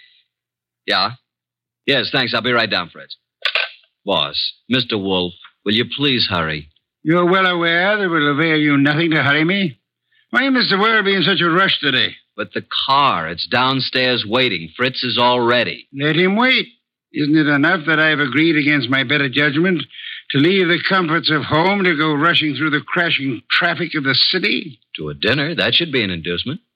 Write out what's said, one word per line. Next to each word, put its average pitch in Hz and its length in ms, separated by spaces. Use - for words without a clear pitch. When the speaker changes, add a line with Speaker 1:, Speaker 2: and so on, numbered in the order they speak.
Speaker 1:
Yeah? 101 260
Yes, 127 240
thanks. 123 240
I'll 113 80
be 123 80
right 117 180
down, 90 220
Fritz. 71 260
Boss, 76 500
Mister 117 300
Wolfe, 92 360
will 104 100
you 117 100
please 131 320
hurry? 80 420
Speaker 2:
You're 170 260
well 190 160
aware 175 500
that 208 60
it 190 60
will 147 240
avail 156 260
you 147 180
nothing 151 360
to 151 100
hurry 143 220
me. 185 340
Why 262 180
must 240 220
the 196 80
world 214 260
be 196 100
in 190 80
such 170 200
a 175 60
rush 180 300
today? 131 380
Speaker 1:
But 104 180
the 110 140
car, 127 420
it's 85 180
downstairs 127 840
waiting. 104 480
Fritz 127 280
is 120 120
all 123 240
ready. 117 460
Speaker 2:
Let 147 200
him 185 180
wait. 240 320
Isn't 147 240
it 151 100
enough 147 400
that 156 140
I 156 80
have 151 100
agreed 147 380
against 143 340
my 135 140
better 139 240
judgment 147 560
to 139 60
leave 180 300
the 170 180
comforts 165 440
of 151 140
home 185 400
to 170 120
go 156 160
rushing 156 420
through 151 160
the 143 160
crashing 139 540
traffic 170 440
of 156 80
the 131 120
city? - 680
Speaker 1:
To 76 120
a 73 60
dinner, 143 400
that 107 200
should 165 180
be 127 100
an 98 80
inducement. 87 500